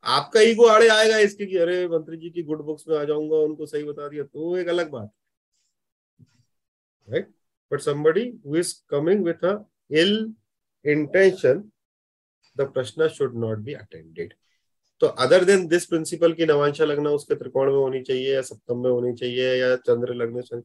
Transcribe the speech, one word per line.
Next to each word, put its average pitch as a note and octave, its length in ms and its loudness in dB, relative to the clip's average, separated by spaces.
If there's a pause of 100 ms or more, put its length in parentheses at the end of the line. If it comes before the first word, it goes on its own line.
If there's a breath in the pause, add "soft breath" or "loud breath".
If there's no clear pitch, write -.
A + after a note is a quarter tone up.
आपका C#3+ 360 2
ईगो A3+ 260 6
आड़े A3 220 8
आएगा A3 300 4
इसके G3+ 280 0
कि F#3 100 -4
अरे F3+ 320 0
मंत्री E3 280 -4
जी E3 140 -14
की E3+ 120 -10
गुड D3+ 200 -6
बुक्स D3+ 260 -10
में D#3 100 0
आ D3 60 -4
जाऊंगा, D3+ 320 -2
उनको D3+ 300 -2
सही D3 180 -6
बता D3 240 -10
दिया, D3 160 -10
तो D#3+ 320 -6
एक F3 120 -4
अलग E3+ 220 -2
बात, A2 200 -12 (2000)
राइट? D#3 260 -6 (380)
But C#3+ 160 -6
somebody D#3+ 360 0 (220)
who C#3+ 100 -4
is E3+ 160 -2 (220)
coming E3+ 280 2
with E3+ 220 -4
a G#3 200 -2 (280)
ill G#3+ 420 0 (520)
intention, D3+ 680 2 (1040)
the G#2+ 80 0
prashna C3 440 -2
should B2+ 220 -4
not A2+ 220 -4
be G#2+ 200 -12
attended। E2 560 -16 (680)
तो D#3 60 4
other C3+ 360 4
than F#3 260 4
this E3+ 240 -2
principle E3 440 0
की E3 100 -2
नवांशा D3 380 2
लगना D3 260 -2
उसके D3 240 -2
त्रिकोण C3+ 360 -2
में C#3 80 2
होनी C3 240 -2
चाहिए C3 320 -2
या C3 80 -2
सप्तम A#2+ 360 -10
में B2 120 -2
होनी B2 240 -2
चाहिए B2+ 400 -2
या B2+ 220 0
चंद्र A#2+ 380 -2
लगने A#2+ 280 -6
से A#2+ 220 -14